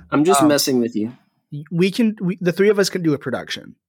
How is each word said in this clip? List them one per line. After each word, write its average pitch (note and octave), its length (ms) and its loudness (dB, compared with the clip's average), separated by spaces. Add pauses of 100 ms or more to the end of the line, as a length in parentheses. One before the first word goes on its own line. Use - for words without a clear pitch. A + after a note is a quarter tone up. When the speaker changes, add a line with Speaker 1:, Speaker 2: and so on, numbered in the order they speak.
(120)
Speaker 1:
I'm C#3+ 140 2
just F#3+ 160 4
Speaker 2:
Um, D#3 80 4
Speaker 1:
messing C#3 300 2
with A#2 160 -2
you. A2 180 -4 (580)
Speaker 2:
we F#3 200 0
can, A3 300 0
we, F3+ 200 -4
the F3+ 100 0
three G3 180 2
of G3+ 100 2
us F#3+ 100 2
can F#3 140 -6
do D#3 100 2
a C3 40 -2
production. - 580 -10 (140)